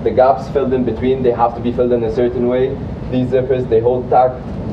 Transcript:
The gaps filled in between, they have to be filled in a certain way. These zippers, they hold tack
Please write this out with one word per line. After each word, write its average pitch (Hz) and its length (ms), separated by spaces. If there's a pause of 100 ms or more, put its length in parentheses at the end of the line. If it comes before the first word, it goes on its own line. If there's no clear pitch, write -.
The 113 80
gaps 151 380
filled 127 240
in 127 100
between, 123 400
they 123 80
have 117 240
to 117 60
be 120 100
filled 123 200
in 120 120
a 110 100
certain 120 340
way. 127 220 (420)
These 127 180
zippers, 127 400
they 113 100
hold 123 300
tack 123 220 (420)